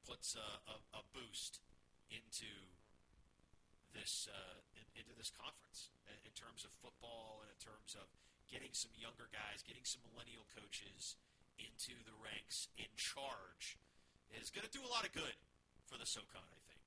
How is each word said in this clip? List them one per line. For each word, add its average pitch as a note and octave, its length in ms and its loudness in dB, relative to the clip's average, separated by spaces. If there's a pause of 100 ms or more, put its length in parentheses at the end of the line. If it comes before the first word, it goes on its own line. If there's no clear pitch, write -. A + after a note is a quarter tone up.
puts - 280 2
a, G#2+ 140 2 (220)
a, A2 60 0 (220)
a G#2 40 -2 (120)
boost - 440 0 (520)
into A2+ 400 0 (1400)
this, - 400 4
uh, F#2 280 -4 (200)
in, A2 80 -12 (160)
into A2+ 160 -10
this - 160 2
conference - 560 -6 (160)
in, G#2 80 -10 (120)
in G#2+ 120 -12
terms A2+ 240 -6
of A2+ 160 -4
football A2+ 640 -6
and G#2+ 80 -8
in G2 80 -16
terms A2 400 -6
of F#2+ 80 -6 (400)
getting B2+ 240 -2
some - 240 2
younger A#2 400 -4
guys, G#2 320 0
getting B2 160 -6
some - 200 4 (100)
millennial A#2 420 -6
coaches G2+ 640 -2 (400)
into A2+ 360 0 (120)
the A2 160 -8
ranks G#2+ 440 2 (120)
in A#2 160 -2
charge A2+ 840 2 (600)
is - 120 2
gonna G#3+ 240 2
do C#4 80 2
a B3 80 0
lot A3+ 160 12
of - 80 2
good D3+ 200 6 (520)
for C3 120 -4
the A2+ 80 2
socon, G2+ 360 4
I - 240 -14
think. - 200 -14